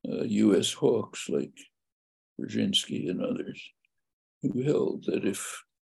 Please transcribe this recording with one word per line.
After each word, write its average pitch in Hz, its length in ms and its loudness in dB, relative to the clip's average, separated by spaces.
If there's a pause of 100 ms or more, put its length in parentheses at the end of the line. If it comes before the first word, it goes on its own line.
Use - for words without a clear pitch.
uh, - 160 -2
U 107 320 6
S - 180 2
hawks - 560 0
like - 280 -2 (800)
Brzezinski - 720 -2
and - 140 -2
others, - 360 -4 (840)
who 123 180 0
held - 440 0
that - 200 0
if - 380 -4 (360)